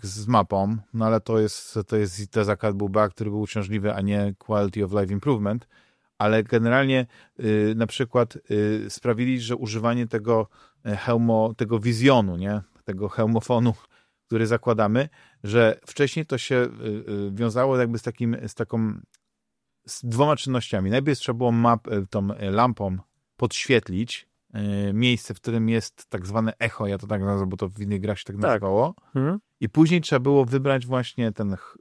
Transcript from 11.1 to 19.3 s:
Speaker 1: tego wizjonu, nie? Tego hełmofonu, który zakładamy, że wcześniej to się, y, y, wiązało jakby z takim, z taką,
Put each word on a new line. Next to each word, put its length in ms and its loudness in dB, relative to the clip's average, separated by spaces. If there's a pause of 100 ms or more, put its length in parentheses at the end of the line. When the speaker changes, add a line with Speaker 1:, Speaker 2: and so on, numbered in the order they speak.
Speaker 1:
tego 240 -2
wizjonu, 580 4
nie? 240 -4 (240)
Tego 240 -6
hełmofonu, 680 0 (520)
który 200 0
zakładamy, 640 2 (360)
że 420 4
wcześniej 400 -2
to 120 -4
się, 180 -4
y, 300 -2 (260)
y, 200 -4
wiązało 460 0
jakby 200 0
z 40 -16
takim, 340 -2 (100)
z 80 -12
taką, 460 -4 (840)